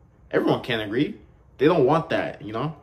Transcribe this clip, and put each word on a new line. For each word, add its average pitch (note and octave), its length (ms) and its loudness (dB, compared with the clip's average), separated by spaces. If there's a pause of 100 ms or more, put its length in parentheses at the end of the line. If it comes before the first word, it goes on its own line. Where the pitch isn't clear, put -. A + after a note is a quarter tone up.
(300)
Everyone C#3 320 0
can't A2+ 200 -2
agree. A2 340 -2 (400)
They C3 100 2
don't D#3+ 200 4
want D#3 240 2
that, F#2+ 320 -4
you G#2 100 -12
know? C#3 300 -6